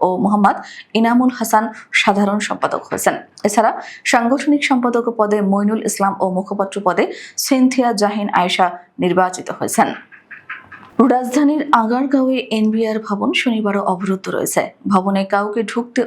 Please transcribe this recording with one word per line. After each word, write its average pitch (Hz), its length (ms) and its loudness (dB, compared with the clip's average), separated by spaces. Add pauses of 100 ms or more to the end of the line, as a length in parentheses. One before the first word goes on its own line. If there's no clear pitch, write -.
ও 180 160 2
মোহাম্মদ 202 400 2 (380)
ইনামুল 240 400 4
হাসান 226 340 0 (240)
সাধারণ 202 460 2
সম্পাদক - 460 -4
হয়েছেন। - 340 -2 (260)
এছাড়া 214 360 0 (240)
সাংগঠনিক 277 600 2
সম্পাদক 240 520 0
পদে 208 240 2
মইনুল 202 440 0
ইসলাম 196 360 -2
ও 185 100 0
মুখপাত্র 196 540 -4
পদে 196 280 0 (240)
সিনথিয়া 254 560 2
জাহিন 202 360 -2
আয়েশা 180 500 0 (200)
নির্বাচিত 180 520 0
হয়েছেন। - 440 0 (1040)
রাজধানীর 277 640 2 (100)
আগারগাঁওয়ে 262 680 2 (120)
এনবিআর 220 480 0
ভবন 208 340 -2
শনিবারও 214 500 0
অবরুদ্ধ 190 480 -2
রয়েছে। - 320 -2 (260)
ভবনে 196 360 2
কাউকে 208 380 -2
ঢুকতে 240 440 -4